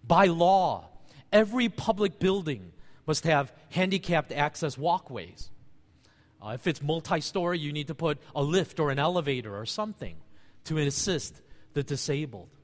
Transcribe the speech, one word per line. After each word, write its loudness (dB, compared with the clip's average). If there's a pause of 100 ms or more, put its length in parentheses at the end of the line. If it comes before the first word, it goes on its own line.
By 8
law, 4 (420)
every 4
public -2
building 0 (340)
must -2
have 2 (160)
handicapped 0
access -2
walkways. -4 (920)
Uh, -8
if -10
it's 0
multi-story, -2
you -6
need -4
to -8
put -2 (160)
a 0
lift 0
or 2
an 0
elevator 0
or -8
something -6 (480)
to -2
assist -2 (340)
the 0
disabled. -4 (140)